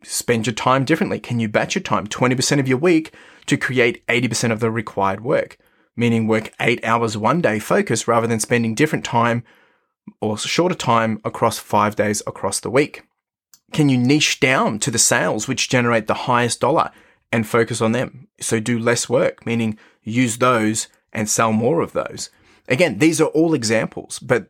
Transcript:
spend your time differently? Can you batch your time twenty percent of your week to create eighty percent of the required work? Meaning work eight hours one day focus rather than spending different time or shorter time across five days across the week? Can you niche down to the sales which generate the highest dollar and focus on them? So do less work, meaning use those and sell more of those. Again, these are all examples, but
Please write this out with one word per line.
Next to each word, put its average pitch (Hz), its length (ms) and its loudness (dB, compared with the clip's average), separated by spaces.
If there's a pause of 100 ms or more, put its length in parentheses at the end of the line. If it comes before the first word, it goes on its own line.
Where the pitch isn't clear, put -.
spend - 440 -2
your 123 80 -2
time 135 300 0
differently? 151 340 0
Can 117 220 -4
you 113 80 -2
batch 110 260 -2
your - 80 -4
time 98 240 -2
twenty 127 280 0
percent 135 260 0
of 127 80 -2
your 127 80 2
week 160 380 2 (320)
to 147 100 2
create 120 540 0
eighty 123 180 0
percent 117 240 -2
of 110 80 -4
the 117 100 0
required 104 520 -4
work? 131 340 -2 (400)
Meaning 113 300 2
work 107 340 0
eight 120 240 0
hours 113 320 0
one 117 240 0
day 110 180 0
focus 156 480 -2
rather 113 200 2
than 117 120 -2
spending 117 360 -2
different 147 280 0
time 117 400 0 (800)
or 107 160 -2
shorter 175 380 0
time 113 500 0
across 113 340 0
five 104 380 0
days 104 300 0
across 101 340 -6
the - 100 -8
week? 135 360 -2 (680)
Can 147 160 4
you 131 80 4
niche 135 440 2
down 135 400 2
to - 100 -2
the 117 80 -2
sales 120 500 0
which 127 220 -4
generate 120 360 2
the - 220 -2
highest 120 320 0
dollar 143 300 0 (420)
and 117 140 0
focus 117 340 0
on 113 120 2
them? 127 360 -6 (120)
So 113 200 -2
do 117 180 -2
less 117 300 0
work, - 380 -2
meaning 113 320 -2 (240)
use 117 340 -2
those 113 520 0 (260)
and 107 160 -4
sell 113 220 2
more 110 280 2
of 101 120 -4
those. - 360 -6 (400)
Again, 131 300 2
these 156 240 4
are 143 60 4
all 160 260 2
examples, 113 640 -2
but 120 320 -2